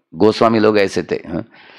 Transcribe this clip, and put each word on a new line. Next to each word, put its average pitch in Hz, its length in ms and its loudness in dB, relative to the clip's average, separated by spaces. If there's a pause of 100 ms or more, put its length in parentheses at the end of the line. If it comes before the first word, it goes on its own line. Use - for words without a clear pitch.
(140)
गोस्वामी 110 440 2
लोग 107 200 2
ऐसे 92 240 -2
थे, - 120 -6
हाँ। 87 300 -10 (340)